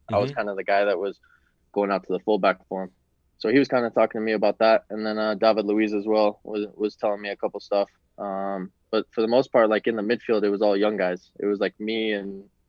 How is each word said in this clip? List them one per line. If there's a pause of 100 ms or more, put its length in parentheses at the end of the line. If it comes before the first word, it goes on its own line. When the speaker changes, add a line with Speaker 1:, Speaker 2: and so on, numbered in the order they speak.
(100)
Speaker 1:
I
was
Speaker 2:
Mm-hmm.
Speaker 1:
kinda
the
guy
that
was (560)
going
out
to
the
fullback
for
him. (500)
So
he
was
kinda
talking
to
me
about
that.
And
then,
uh,
David
Luiz
as
well
was,
was
telling
me
a
couple
stuff. (280)
Um, (180)
but
for
the
most
part,
like,
in
the
midfield,
it
was
all
young
guys.
It
was,
like,
me
and (260)